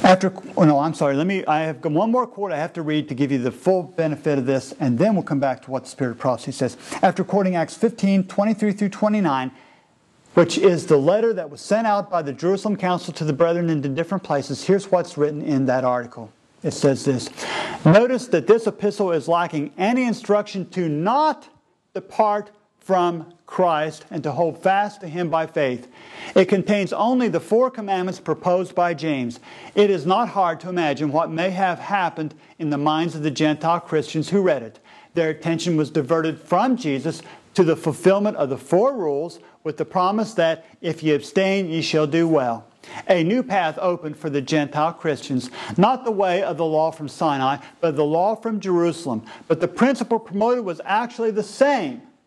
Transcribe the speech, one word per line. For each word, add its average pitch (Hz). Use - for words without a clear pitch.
After, 185
oh, 185
no, 151
I'm 156
sorry. 139
Let 160
me, 190
I 156
have 156
one 175
more 240
quote 190
I 151
have 165
to 170
read 151
to 135
give 135
you 139
the 120
full 185
benefit 151
of 123
this, 135
and 123
then 202
we'll 170
come 139
back 131
to 131
what 127
the -
Spirit 123
of 113
Prophecy 127
says. 123
After 185
quoting 190
Acts 160
fifteen 196
twenty-three 208
through 196
twenty-nine, 170
which 170
is 175
the 156
letter 208
that 165
was 143
sent 220
out 202
by 170
the 139
Jerusalem 190
Council 175
to 160
the 151
brethren 170
in 156
the 143
different 165
places, 143
here's 190
what's 175
written 147
in 135
that 127
article. 120
It 151
says -
this, 131
Notice 226
that 160
this 220
epistle 196
is 160
lacking 165
any 240
instruction 208
to 175
not 233
depart 208
from 175
Christ 156
and 156
to 151
hold 165
fast 202
to 180
him 170
by 160
faith. 139
It 190
contains 196
only 247
the -
four 240
commandments 196
proposed 180
by 175
James. 135
It 202
is 160
not 202
hard 170
to 175
imagine 151
what 156
may 165
have 185
happened 165
in 151
the 143
minds 156
of 151
the 156
Gentile 151
Christians 156
who 202
read 156
it. 113
Their 160
attention 165
was 151
diverted 156
from 226
Jesus 143
to 185
the 160
fulfillment 196
of 135
the 131
four 233
rules 165
with 151
the 160
promise 190
that, 165
"If 160
ye 151
abstain, 190
ye 160
shall 156
do 165
well." 123
A 175
new 233
path 180
opened 165
for 156
the 143
Gentile 151
Christians, 139
not 254
the 233
way 190
of 170
the 165
law 156
from 151
Sinai, 139
but 160
the 147
law 175
from 220
Jerusalem. 170
But 160
the 175
principle 233
promoted 226
was 170
actually 226
the 202
same. 208